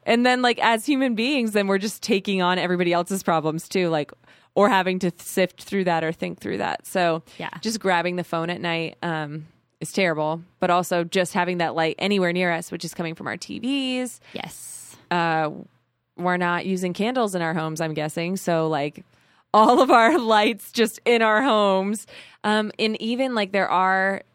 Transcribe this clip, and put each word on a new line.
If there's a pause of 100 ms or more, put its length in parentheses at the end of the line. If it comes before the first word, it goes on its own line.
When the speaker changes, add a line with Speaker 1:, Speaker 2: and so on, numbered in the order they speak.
Speaker 1:
And
then,
like,
as
human
beings,
then
we're
just
taking
on
everybody
else's
problems
too,
like, (420)
or
having
to
sift
through
that
or
think
through
that.
So (140)
Speaker 2:
Yeah. (120)
Speaker 1:
just
grabbing
the
phone
at
night,
um, (340)
is
terrible, (180)
but
also
just
having
that
light
anywhere
near
us,
which
is
coming
from
our
T
Vs. (140)
Speaker 2:
Yes. (140)
Speaker 1:
Uh, (640)
we're
not
using
candles
in
our
homes,
I'm
guessing.
So,
like, (500)
all
of
our
<laughs>
lights
just
in
our
homes. (400)
Um,
and
even,
like,
there
are (140)